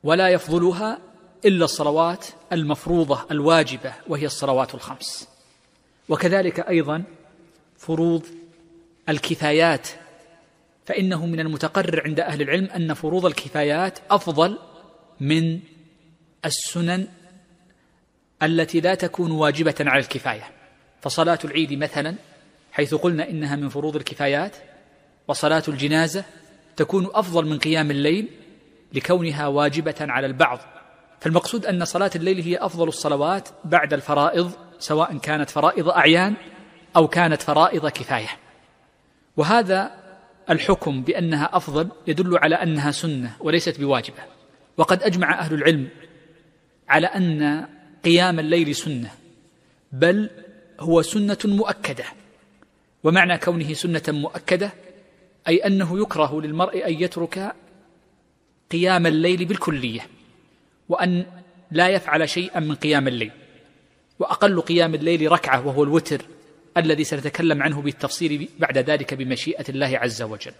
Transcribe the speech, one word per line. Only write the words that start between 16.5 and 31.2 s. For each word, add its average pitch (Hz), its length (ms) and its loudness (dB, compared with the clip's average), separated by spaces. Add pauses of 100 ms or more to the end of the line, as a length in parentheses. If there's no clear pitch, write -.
التي 165 380 0
لا 180 140 0
تكون 175 360 -4
واجبة 156 500 0
على 139 200 2
الكفاية. 123 500 -8 (500)
فصلاة 160 440 0
العيد 147 280 -2
مثلًا، 147 420 -4 (580)
حيث 147 220 0
قلنا 160 360 0
إنها 147 260 -4
من 143 120 -4
فروض 147 280 -6
الكفايات، 147 600 -4 (720)
وصلاة 151 400 0
الجنازة 156 560 0 (520)
تكون 185 380 0
أفضل 170 320 0
من 151 120 -2
قيام 156 320 0
الليل 156 380 0 (640)
لكونها 151 540 0
واجبة 147 540 0
على 135 260 -2
البعض. 131 320 0 (640)